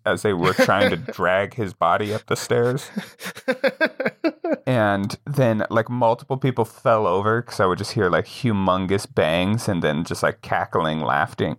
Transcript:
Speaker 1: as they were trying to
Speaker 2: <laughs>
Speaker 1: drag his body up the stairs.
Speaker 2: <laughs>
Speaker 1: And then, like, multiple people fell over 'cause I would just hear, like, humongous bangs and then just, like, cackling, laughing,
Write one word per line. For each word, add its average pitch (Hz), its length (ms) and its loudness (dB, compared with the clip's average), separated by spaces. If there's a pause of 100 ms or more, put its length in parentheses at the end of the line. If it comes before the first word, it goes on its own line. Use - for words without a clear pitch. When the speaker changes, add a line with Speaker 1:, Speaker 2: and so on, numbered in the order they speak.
Speaker 1:
as 95 180 0
they 107 120 2
were 92 200 2
trying 240 360 2
to 92 60 -2
Speaker 2:
<laughs> 123 160 -10
Speaker 1:
drag 95 420 0
his 101 200 -4
body 101 380 0
up - 140 -6
the - 100 -2
stairs. 123 540 0 (560)
Speaker 2:
<laughs> 254 120 -2 (1080)
Speaker 1:
And 104 580 2
then, 123 460 0
like, 113 180 0
multiple 120 480 0
people 127 280 0
fell 110 420 0
over 101 360 2
'cause - 180 -12
I 98 60 4
would 90 120 2
just 98 140 -6
hear, 95 180 2
like, 85 160 2
humongous 95 840 0
bangs 90 560 2
and 87 140 0
then 78 220 0
just, - 180 -8
like, - 200 0
cackling, 82 580 -2
laughing, 73 580 -2